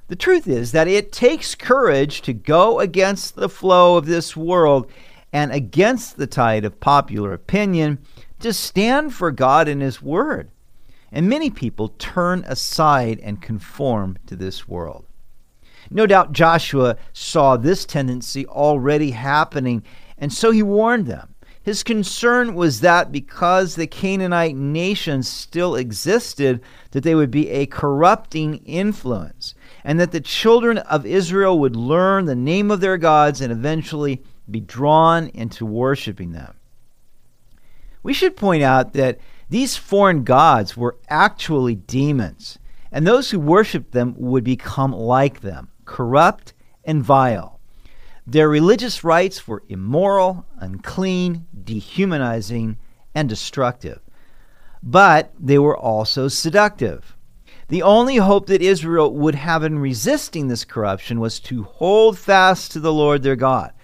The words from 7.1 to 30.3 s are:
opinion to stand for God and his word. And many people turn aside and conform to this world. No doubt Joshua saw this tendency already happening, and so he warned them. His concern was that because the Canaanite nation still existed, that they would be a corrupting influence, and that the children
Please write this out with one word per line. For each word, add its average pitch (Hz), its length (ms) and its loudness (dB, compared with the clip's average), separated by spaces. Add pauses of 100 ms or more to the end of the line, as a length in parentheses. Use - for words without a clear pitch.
opinion 160 680 -2 (400)
to 226 140 -6
stand 254 600 -2
for 170 200 -4
God 135 340 4
and 143 160 -4
his 131 180 -6
word. 196 500 -4 (600)
And 175 180 0
many 294 220 0
people 110 380 -6 (100)
turn 180 480 -4
aside 135 800 0
and 104 180 -10
conform 107 840 -4
to - 100 -14
this 95 320 -12
world. 85 360 -12 (880)
No 214 160 0
doubt 190 260 4
Joshua 151 640 2 (160)
saw 139 440 2
this 160 280 0
tendency 131 640 -6
already 147 640 0
happening, 131 720 -2 (340)
and 139 160 -6
so 226 200 2
he 214 100 4
warned 208 440 2
them. 76 280 -12 (260)
His 208 220 -6
concern 233 720 0
was 156 260 0
that 175 300 4
because 175 640 -2
the 160 140 -6
Canaanite 175 680 -2
nation 147 680 -4
still 175 500 -6
existed, 127 840 -2 (320)
that 139 100 -2
they 160 140 2
would 143 160 2
be 147 180 0
a 139 160 -2
corrupting 156 920 0
influence, 143 960 -6 (300)
and 156 140 0
that 175 140 2
the 165 80 -4
children 233 580 2